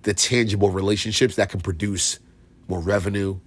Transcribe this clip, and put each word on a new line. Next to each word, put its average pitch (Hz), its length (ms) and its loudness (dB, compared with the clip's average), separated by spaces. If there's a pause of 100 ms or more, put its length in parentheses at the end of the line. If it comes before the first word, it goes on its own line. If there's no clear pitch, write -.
the 104 100 0
tangible 104 560 2
relationships 104 680 0
that 101 120 2
can 92 120 -6
produce 95 580 -4 (480)
more 90 120 -4
revenue, 98 680 -2